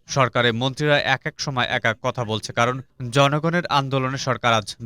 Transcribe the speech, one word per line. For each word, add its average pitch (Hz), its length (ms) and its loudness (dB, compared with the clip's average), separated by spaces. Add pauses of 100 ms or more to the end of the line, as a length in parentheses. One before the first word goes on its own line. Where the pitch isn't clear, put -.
সরকারের 120 460 2
মন্ত্রীরা 135 460 0
এক 131 240 0
এক - 160 -10
সময় 127 260 -2
এক 123 200 -2
এক 110 160 0
কথা 123 220 -4
বলছে, 107 300 -4
কারণ 123 280 0 (300)
জনগণের 147 540 2
আন্দোলনে 135 520 0
সরকার 120 360 0
আজ 107 220 -2 (100)